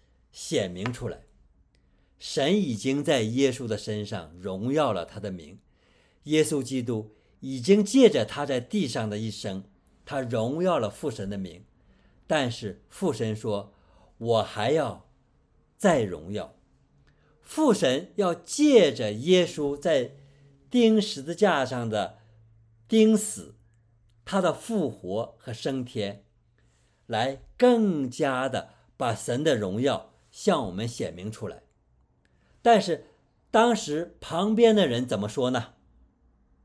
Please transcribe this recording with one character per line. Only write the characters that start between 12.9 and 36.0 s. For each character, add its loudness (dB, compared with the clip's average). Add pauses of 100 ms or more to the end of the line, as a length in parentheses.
神 -4
说 -6 (440)
：“我 2
还 -4
要 -2 (640)
再 2
荣 -8
耀。” -8 (880)
父 2
神 0
要 0
借 4
着 -4
耶 4
稣 -4
在 0 (560)
钉 4
十 -8
字 -8
架 2
上 -4
的 -4 (640)
钉 6
死， -8 (680)
他 -2
的 2
复 -2
活 -6
和 -14
升 -6
天， -8 (840)
来 -4 (160)
更 4
加 -2
的 -6 (260)
把 -2
神 -4
的 2
荣 -2
耀 -2 (160)
向 0
我 -6
们 -6
显 -8
明 -12
出 -10
来。 -16 (960)
但 8
是 -2 (440)
当 4
时 -6
旁 -2
边 8
的 6
人 0
怎 -2
么 -4
说 -2
呢？ -4 (920)